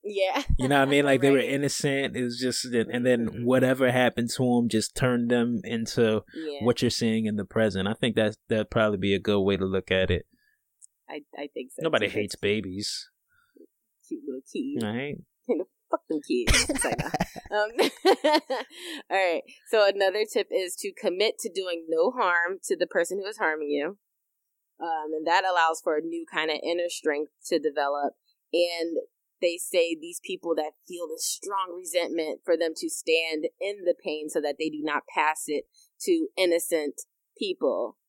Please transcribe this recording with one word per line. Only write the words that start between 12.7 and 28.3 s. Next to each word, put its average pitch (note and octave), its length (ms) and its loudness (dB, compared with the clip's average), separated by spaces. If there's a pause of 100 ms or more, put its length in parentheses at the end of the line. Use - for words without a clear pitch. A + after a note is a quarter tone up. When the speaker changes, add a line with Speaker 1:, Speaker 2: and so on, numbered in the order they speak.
Speaker 1:
Cute - 180 -10
little - 160 -10 (100)
kids. C#3+ 320 -4
Speaker 2:
Right? B2+ 300 -4 (340)
Speaker 1:
You A3+ 100 0
know, F#3+ 60 -4 (240)
fuck - 200 -2
them D#4+ 180 -2
kids. - 440 2
It's C4+ 140 -2
like, - 140 -2
nah. - 160 -4
Speaker 2:
<laughs> - 60 -4 (280)
Speaker 1:
Um, G#3 300 0
<laughs> - 260 0
all D#4 1120 0
right. F3+ 260 0 (280)
So G#3+ 180 6
another G3 420 2
tip G#3 200 -2
is F3+ 300 -2
to G3 120 -6
commit G3 460 -2
to A3+ 140 -8
doing F3 360 -6
no E3 220 2
harm F#3 540 0
to F#3+ 120 0
the E3+ 120 0
person F#3 340 -2
who F#3+ 60 -8
is A3 100 -12
harming D#3 320 -2
you. D3 280 -2 (840)
Um, D#3+ 360 -4
and D#3 120 -4
that F#3 200 4
allows E3 340 2
for D#3+ 140 0
a D3+ 60 0
new E3 280 -8
kind D#3 200 -2
of D3+ 140 0
inner F3 240 -2
strength D3+ 420 -4 (200)
to E3+ 100 2
develop. C#3+ 540 -2 (380)